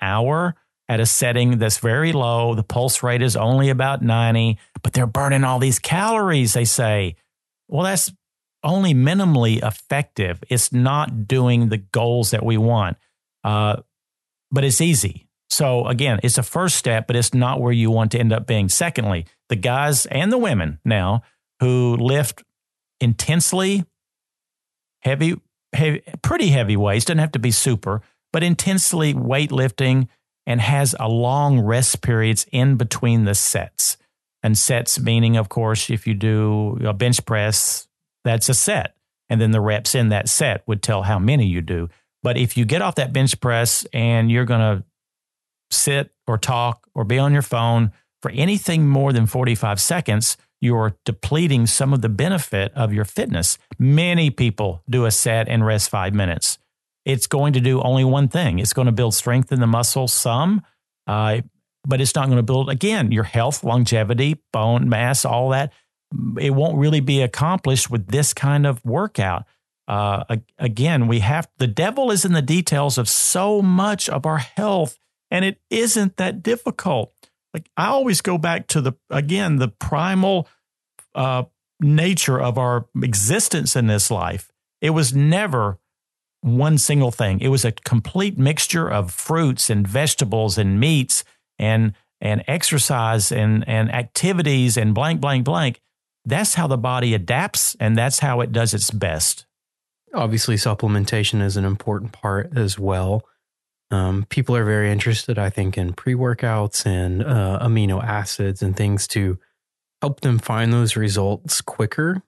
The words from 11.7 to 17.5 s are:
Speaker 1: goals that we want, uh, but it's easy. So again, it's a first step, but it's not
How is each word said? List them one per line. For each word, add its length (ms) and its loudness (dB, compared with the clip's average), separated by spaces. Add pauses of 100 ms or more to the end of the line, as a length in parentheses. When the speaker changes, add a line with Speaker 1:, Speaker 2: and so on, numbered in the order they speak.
Speaker 1:
goals 540 -2
that 120 -2
we 140 2
want, 400 2 (460)
uh, 340 0 (720)
but 140 0
it's 180 0
easy. 460 0 (240)
So 360 0
again, 340 0
it's 160 0
a 60 -2
first 320 -2
step, 320 -2
but 80 -2
it's 180 0
not 260 0